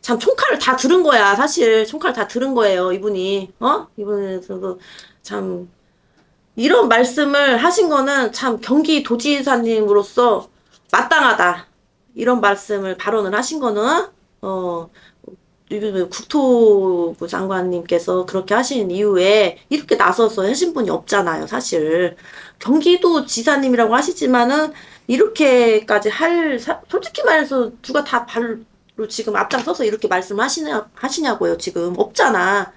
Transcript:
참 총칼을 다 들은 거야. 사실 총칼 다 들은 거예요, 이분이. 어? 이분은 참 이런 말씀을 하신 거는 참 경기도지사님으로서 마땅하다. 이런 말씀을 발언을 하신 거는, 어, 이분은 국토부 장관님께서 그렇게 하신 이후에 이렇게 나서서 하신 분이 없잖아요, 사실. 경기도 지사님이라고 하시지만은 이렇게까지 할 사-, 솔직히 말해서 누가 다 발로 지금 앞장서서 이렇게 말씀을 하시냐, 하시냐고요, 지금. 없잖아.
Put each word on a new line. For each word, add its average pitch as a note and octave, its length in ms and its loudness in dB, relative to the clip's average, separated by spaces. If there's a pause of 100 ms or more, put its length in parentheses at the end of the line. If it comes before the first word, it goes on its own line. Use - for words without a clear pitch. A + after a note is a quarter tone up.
참 A#3 180 -2
총칼을 C5+ 400 0
다 C4 160 0
들은 D#4+ 260 2
거야. A3 340 4
사실 A3+ 520 2
총칼 D#4 260 -4
다 A3 140 -4
들은 C4 260 -4
거예요, F#3+ 380 2
이분이. F#3+ 680 -4
어? D4 260 -2 (100)
이분은 G3 460 -6 (800)
참 F#3 460 -8 (840)
이런 D#4 340 4
말씀을 C4+ 720 2
하신 F4+ 240 2
거는 C#4 460 0
참 B3 260 -4
경기도지사님으로서 A#3+ 1900 0 (420)
마땅하다. A3 760 2 (480)
이런 A#3+ 260 0
말씀을 G3+ 560 -2
발언을 G#3 380 -2
하신 B3+ 240 -4
거는, B3+ 480 0 (340)
어, F3+ 480 -8 (840)
이분은 G3 380 -4
국토부 G3 1160 2
장관님께서 F#3 1000 -2
그렇게 F#3+ 300 -4
하신 B3 340 -2
이후에 G3 680 2 (100)
이렇게 D4 260 -2
나서서 G3+ 520 2
하신 E4 260 -2
분이 A#3+ 160 -2
없잖아요, E3 580 -2
사실. E3 720 -2 (400)
경기도 D#4+ 680 2
지사님이라고 B3 680 2
하시지만은 C#4 800 0 (340)
이렇게까지 A#3 1000 2
할 D#4+ 500 0
사-, - 300 -6
솔직히 - 340 -6
말해서 C#4 480 0 (120)
누가 C#4+ 200 -2
다 A#3+ 220 -4
발로 A3+ 840 -8
지금 G#3+ 280 -6
앞장서서 B3+ 500 -2
이렇게 G#3+ 220 -2
말씀을 F#3 360 -2
하시냐, D4 520 -4
하시냐고요, B3 640 -2
지금. F3 400 -6
없잖아. G3+ 800 0